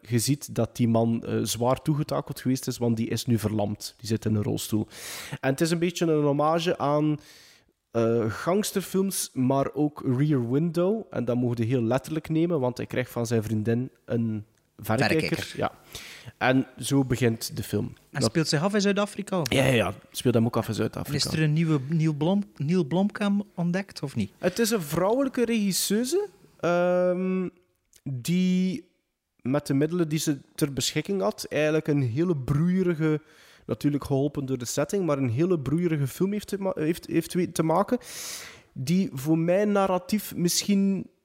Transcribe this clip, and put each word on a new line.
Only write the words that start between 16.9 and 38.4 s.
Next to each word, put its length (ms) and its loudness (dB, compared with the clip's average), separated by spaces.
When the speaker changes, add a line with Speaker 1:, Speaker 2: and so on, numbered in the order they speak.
Speaker 1:
begint 520 0
de 60 -4
film. 240 -2
Speaker 2:
En 340 -10
Speaker 1:
Dat 100 4
Speaker 2:
speelt 180 0
zich 140 2
af 120 0
in 60 2
Zuid-Afrika, 600 0
of? 120 -2
Speaker 1:
Ja, 120 4
ja, 80 4
ja. 220 2
Speelt 240 0
hem 120 6
ook 100 0
af 120 -2
in 60 -4
Zuid-Afrika. 500 -2
Speaker 2:
En 80 -4
is 60 0
er 60 2
een 80 2
nieuwe 360 2
Neil 240 2
Blom-, 320 0
Neil 280 0
Blomkamp 720 0
ontdekt, 480 -4
of 140 -6
niet? 220 0
Speaker 1:
Het 200 0
is 120 2
een 120 0
vrouwelijke 640 2
regisseuse, 840 0
ehm, 880 2
die 880 0
met 240 0
de 80 0
middelen 340 2
die 100 0
ze 200 -2
ter 180 -2
beschikking 480 -2
had, 280 -4
eigenlijk 400 0
een 140 2
hele 340 0
broeierige, 840 0
natuurlijk 380 -2
geholpen 420 -2
door 120 -2
de 60 -8
setting, 420 -2
maar 120 2
een 120 0
hele 300 2
broeierige 460 0
film 260 -2
heeft 160 -6
te 100 -4
ma-, 160 -2
heeft, 320 -2
heeft 280 -2
we-, 180 0
te 100 0
maken, 360 2